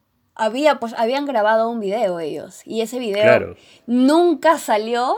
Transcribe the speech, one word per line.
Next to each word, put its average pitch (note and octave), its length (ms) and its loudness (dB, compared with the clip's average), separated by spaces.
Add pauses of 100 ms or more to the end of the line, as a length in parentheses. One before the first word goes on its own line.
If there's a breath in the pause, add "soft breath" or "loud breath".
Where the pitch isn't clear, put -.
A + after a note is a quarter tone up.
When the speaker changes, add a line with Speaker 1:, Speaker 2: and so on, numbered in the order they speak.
(360)
Speaker 1:
había, C4 440 0
pues, A#3 180 -8
habían B3+ 280 -2
grabado A3+ 440 2
un A#3 120 -6
video F#3+ 400 -2
ellos, D#3 440 -10
y A3 140 -8
ese A3+ 180 -4
video G#3+ 260 -2
Speaker 2:
Claro. G2+ 320 4 (320 soft breath)
Speaker 1:
nunca D4 720 2
salió A#3+ 600 -2